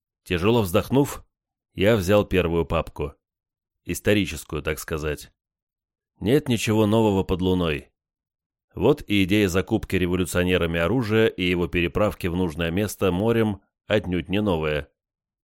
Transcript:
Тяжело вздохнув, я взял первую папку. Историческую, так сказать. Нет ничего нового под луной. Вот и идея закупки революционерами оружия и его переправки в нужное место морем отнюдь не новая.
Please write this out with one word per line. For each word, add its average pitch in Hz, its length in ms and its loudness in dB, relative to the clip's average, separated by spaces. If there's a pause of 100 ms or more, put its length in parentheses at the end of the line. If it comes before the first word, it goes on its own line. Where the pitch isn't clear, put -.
(240)
Тяжело 104 400 2
вздохнув, 107 600 0 (500)
я 101 220 4
взял 101 300 4
первую 85 400 0
папку. 78 480 -4 (720)
Историческую, 82 800 -2
так 78 160 -4
сказать. 76 520 -6 (880)
Нет 117 300 0
ничего 110 380 2
нового 107 340 2
под 90 180 -4
луной. 90 520 -2 (840)
Вот 120 320 0
и 101 200 2
идея 101 220 2
закупки 95 480 -2
революционерами 90 840 0
оружия 110 480 2
и - 160 -2
его 87 240 0
переправки 87 580 -2
в 87 100 -2
нужное 85 360 -2
место 95 400 -2
морем 107 500 0 (240)
отнюдь 90 420 -2
не 98 140 0
новая. 78 480 -2 (540)